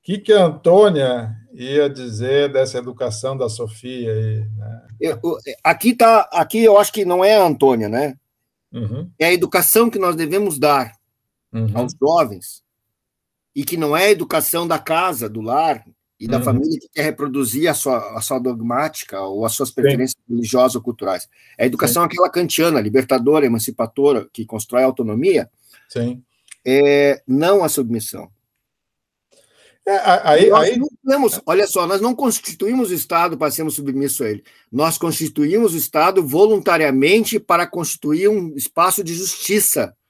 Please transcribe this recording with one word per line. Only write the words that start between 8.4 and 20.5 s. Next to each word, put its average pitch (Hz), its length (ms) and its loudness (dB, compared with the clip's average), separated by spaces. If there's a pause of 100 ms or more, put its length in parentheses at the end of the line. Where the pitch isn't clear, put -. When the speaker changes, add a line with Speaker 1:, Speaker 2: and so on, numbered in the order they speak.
Speaker 1:
Uhum. 120 460 -8
Speaker 2:
É 160 80 0
a 170 60 4
educação 185 580 2
que 220 80 -6
nós 180 160 0
devemos 165 420 -4
dar 143 400 0 (560)
Speaker 1:
Uhum. 110 220 -4
Speaker 2:
aos 117 260 -4
jovens, 135 600 -2 (960)
e 143 80 -6
que 165 120 -6
não 151 200 0
é 180 80 2
a 208 60 4
educação 170 580 -2
da 160 100 0
casa, 160 520 -2
do 110 100 -10
lar, 131 420 -2 (380)
e 110 80 -12
da 120 100 -2
Speaker 1:
Uhum. 123 40 -2
Speaker 2:
família 139 380 0
que - 80 -20
quer 151 140 -6
reproduzir 143 680 -2
a 190 40 0
sua, 113 440 -4
a - 20 -8
sua 131 180 -4
dogmática 120 840 -6
ou 98 240 -4
as 110 80 -4
suas 131 160 -4
Speaker 1:
Sim. - 60 -10
Speaker 2:
preferências 135 520 0
religiosas 123 460 2